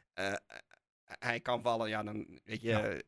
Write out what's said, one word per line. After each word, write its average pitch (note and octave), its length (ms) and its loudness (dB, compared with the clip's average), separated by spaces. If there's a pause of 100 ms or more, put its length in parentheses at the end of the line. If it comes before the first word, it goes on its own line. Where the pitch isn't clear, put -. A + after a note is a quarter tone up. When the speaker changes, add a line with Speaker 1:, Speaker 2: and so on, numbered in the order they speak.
(120)
Speaker 1:
eh, G2 200 -2 (760)
hij A#2 340 -2
kan A#2+ 220 0
vallen, A2+ 260 4
ja, G#2+ 140 0
dan G#2+ 420 -6
weet A2 160 -6
je, A#2 80 -2
Speaker 2:
Ja. G#2+ 160 4
Speaker 1:
eh, G2 240 0